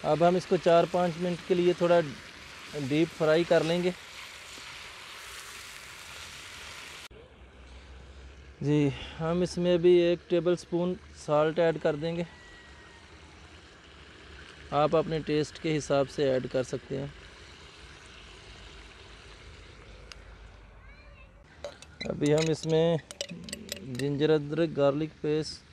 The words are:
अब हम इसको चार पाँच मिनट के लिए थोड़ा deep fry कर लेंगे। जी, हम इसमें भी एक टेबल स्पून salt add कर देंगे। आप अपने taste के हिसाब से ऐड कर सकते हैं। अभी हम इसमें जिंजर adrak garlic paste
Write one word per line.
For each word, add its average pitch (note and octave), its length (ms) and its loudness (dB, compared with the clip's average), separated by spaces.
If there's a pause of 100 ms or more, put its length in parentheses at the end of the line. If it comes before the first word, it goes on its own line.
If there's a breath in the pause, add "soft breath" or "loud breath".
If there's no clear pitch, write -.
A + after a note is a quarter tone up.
अब D3+ 200 2
हम F3+ 140 6
इसको F3+ 200 0
चार E3+ 280 6
पाँच F3 320 0
मिनट F3 300 -2
के F#3+ 80 2
लिए F3 180 4
थोड़ा E3+ 280 4 (840)
deep D#3 200 2
fry D#3+ 360 2
कर E3 200 4
लेंगे। F3 300 0 (4000)
जी, D3 280 4 (260 loud breath)
हम E3 260 0
इसमें F3 360 2
भी F3+ 200 8
एक E3+ 200 2 (100)
टेबल F3 260 2
स्पून F3 400 -4 (300)
salt D#3 340 2
add E3 200 2
कर D#3 160 0
देंगे। E3 300 -4 (2500)
आप D3+ 220 2
अपने D#3 240 0
taste D3+ 420 -4
के D#3+ 120 -2
हिसाब C#3 340 0
से C#3 220 -2
ऐड B2+ 180 0
कर C3 160 -2
सकते C3+ 340 -8
हैं। C#3+ 160 -8 (4000)
अभी D3 220 4
हम D#3+ 200 6
इसमें D#3+ 480 4 (840)
जिंजर C#3 480 0
adrak D#3 400 2
garlic C#3+ 420 2
paste D3+ 500 -4 (120)